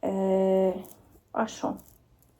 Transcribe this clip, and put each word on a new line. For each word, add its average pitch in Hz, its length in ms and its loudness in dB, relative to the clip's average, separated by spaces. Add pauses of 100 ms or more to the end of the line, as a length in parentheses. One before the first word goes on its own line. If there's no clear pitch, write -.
Е, 190 680 2 (580)
а 220 140 -2
що? - 260 -6 (680)